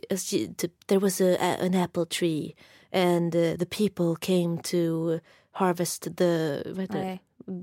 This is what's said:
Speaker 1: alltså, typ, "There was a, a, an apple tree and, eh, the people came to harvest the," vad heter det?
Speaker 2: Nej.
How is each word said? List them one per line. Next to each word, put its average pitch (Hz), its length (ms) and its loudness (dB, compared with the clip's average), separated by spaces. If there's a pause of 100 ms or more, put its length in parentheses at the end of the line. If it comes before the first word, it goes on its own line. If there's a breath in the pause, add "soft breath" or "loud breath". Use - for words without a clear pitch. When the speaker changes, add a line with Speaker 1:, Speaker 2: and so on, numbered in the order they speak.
(100)
Speaker 1:
alltså, 196 260 -2 (200)
typ, - 300 -8
"There 196 140 4
was 190 200 2
a, 180 200 4
a, 175 200 2
an 185 140 2
apple 175 320 0
tree 160 480 -2 (380 soft breath)
and, 175 420 2
eh, 165 220 2
the 175 100 -2
people 175 540 0
came 170 420 0
to 165 560 0 (340 soft breath)
harvest 180 500 -2 (140)
the," 165 500 2
vad 185 140 -8
heter 190 140 -6
det? 190 100 -2
Speaker 2:
Nej. 185 180 -8 (400)